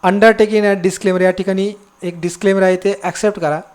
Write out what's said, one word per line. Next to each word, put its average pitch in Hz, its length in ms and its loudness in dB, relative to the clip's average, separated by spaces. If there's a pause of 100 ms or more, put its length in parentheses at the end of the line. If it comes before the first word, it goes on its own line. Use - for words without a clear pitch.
Undertaking 208 580 4
and 196 200 0
disclaimer 185 380 0
या 185 100 4
ठिकाणी 190 420 -2 (300)
एक 175 180 -8
डिस्क्लेमर 190 420 0
आहे 185 140 2
ते 196 260 -4
ॲक्सेप्ट 208 380 -4
करा 156 200 -2 (140)